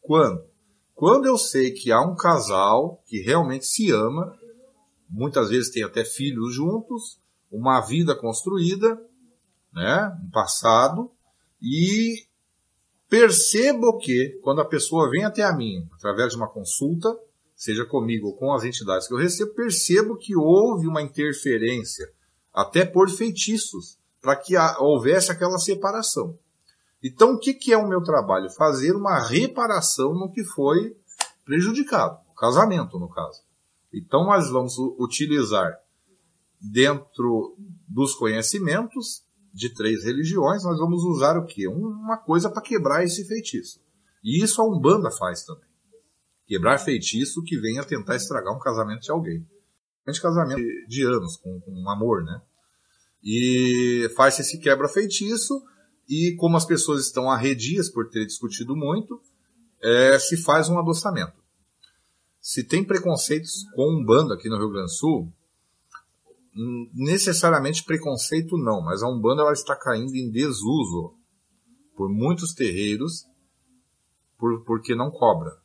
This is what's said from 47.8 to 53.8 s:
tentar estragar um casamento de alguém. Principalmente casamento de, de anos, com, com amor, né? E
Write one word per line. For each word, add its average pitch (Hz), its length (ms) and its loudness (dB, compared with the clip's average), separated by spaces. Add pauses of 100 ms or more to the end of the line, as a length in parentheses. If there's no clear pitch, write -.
tentar 123 320 -4
estragar 104 380 -4
um 131 40 -8
casamento 113 440 -4
de 143 100 -6
alguém. 165 340 -4 (580)
Principalmente 165 440 -2
casamento 120 120 -4
de, 117 280 -8
de 131 160 -4
anos, 107 320 0
com, 90 240 -12
com 92 280 -10
amor, 104 360 0
né? 85 180 -12 (800)
E 123 920 2